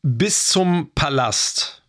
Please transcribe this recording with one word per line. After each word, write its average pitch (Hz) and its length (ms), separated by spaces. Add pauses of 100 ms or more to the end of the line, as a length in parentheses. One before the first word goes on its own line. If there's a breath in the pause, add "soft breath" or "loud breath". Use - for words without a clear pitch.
bis 147 460
zum 180 480
Palast - 920